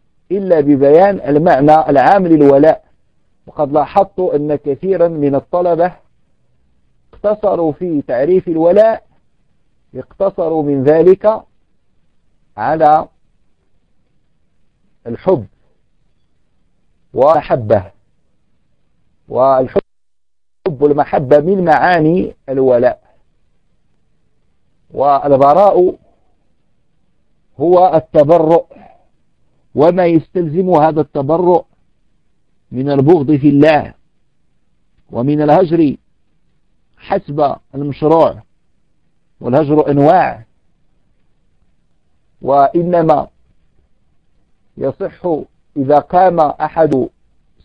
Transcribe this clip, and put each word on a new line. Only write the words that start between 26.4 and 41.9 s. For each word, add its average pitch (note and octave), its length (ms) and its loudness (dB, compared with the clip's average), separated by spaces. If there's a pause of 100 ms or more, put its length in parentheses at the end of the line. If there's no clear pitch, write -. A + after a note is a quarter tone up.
هو F3 340 2
التبرؤ D#3+ 720 2 (1080)
وما F3 320 0
يستلزم E3+ 640 -2
هذا D#3 300 0
التبرؤ E3 640 -2 (1080)
من C3 180 -6
البغض D3 460 2
في C#3+ 120 0
الله C#3+ 460 2 (1160)
ومن C#3+ 320 -2
الهجر D#3 540 2 (1000)
حسب D3+ 600 -6 (180)
المشروع C#3+ 680 -2 (1000)
والهجر D3 480 0
أنواع، C#3+ 540 0 (2000)